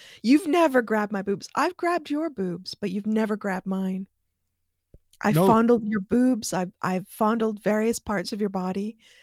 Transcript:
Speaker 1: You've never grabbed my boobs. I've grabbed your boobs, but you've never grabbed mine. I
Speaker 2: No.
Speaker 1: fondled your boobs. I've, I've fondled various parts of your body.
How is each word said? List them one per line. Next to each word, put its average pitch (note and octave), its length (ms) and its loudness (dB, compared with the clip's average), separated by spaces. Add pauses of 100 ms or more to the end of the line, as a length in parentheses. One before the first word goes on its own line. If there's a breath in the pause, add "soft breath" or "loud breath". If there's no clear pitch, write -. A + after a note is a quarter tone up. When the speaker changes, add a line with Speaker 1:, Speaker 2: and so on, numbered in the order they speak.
(220 loud breath)
Speaker 1:
You've D4+ 260 4
never C#4+ 340 4
grabbed G#3+ 300 -2
my G3 100 -4
boobs. G3 320 -6
I've D#4 240 0
grabbed E4+ 320 -2
your D4+ 200 -2
boobs, F#3 440 -8
but G3+ 160 -6
you've G3+ 160 -6
never G#3+ 300 0
grabbed F#3+ 300 -6
mine. F#3+ 400 -4 (1160)
I G#3 100 2
Speaker 2:
No. E3+ 140 6
Speaker 1:
fondled A#3 380 6
your G#3+ 160 -2
boobs. A#3+ 520 0
I've, F3+ 200 -4 (100)
I've F#3 260 -2
fondled A3 540 0
various A3 360 0
parts G3+ 340 -4
of G#3 80 -6
your G#3 100 -2
body. G3 460 -4 (260 soft breath)